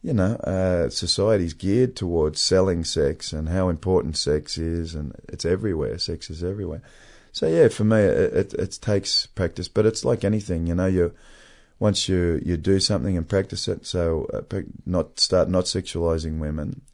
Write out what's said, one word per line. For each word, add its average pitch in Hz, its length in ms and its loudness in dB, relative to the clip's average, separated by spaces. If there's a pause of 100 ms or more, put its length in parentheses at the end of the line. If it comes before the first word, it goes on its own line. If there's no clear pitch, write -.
you 160 120 -2
know, 104 220 2
uh, 92 540 0
society's 98 640 0
geared 110 420 0
towards 82 460 0
selling 92 420 2
sex - 480 -2
and 78 180 -6
how 92 200 2
important 85 480 0
sex 76 400 -2
is, 82 380 -4
and 76 200 -8 (140)
it's - 160 -8
everywhere. 87 520 -2
Sex - 320 -8
is 82 140 -8
everywhere. 92 380 -6 (500)
So - 160 -2
yeah, 160 220 6
for - 160 0
me, 110 120 6
it, 92 360 4
it, - 220 0
it - 260 -4
takes - 460 0
practice, 90 420 -4
but 107 160 2
it's 110 200 0
like 123 180 0
anything, 95 440 0
you 85 80 0
know. 90 120 2
You, 90 260 2 (680)
once 104 300 0
you, 87 360 2
you 85 120 0
do 95 220 2
something 98 380 0
and 80 120 -4
practice - 400 -2
it, - 160 -6
so, 82 480 -2
uh, - 80 -6
prac-, - 240 -8 (200)
not 87 340 -2
start - 300 2
not 90 160 2
sexualizing 82 760 -2
women, 76 420 -6 (120)